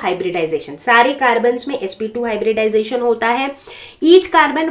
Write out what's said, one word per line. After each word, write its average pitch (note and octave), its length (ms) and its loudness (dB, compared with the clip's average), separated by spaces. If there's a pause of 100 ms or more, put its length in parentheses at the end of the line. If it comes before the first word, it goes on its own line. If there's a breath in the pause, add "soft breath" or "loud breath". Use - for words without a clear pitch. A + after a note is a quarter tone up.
hybridization। E3+ 800 -4
सारे A#3+ 340 4
कार्बन्स A#3+ 540 0
में C#4 100 -4
एसपी A3 300 -8
टू A#3+ 160 -6
हाइब्रिडाइजेशन A3 760 -2
होता A3+ 280 0
है। C4 200 -2 (560 loud breath)
Each F4+ 300 6
carbon D#4 360 2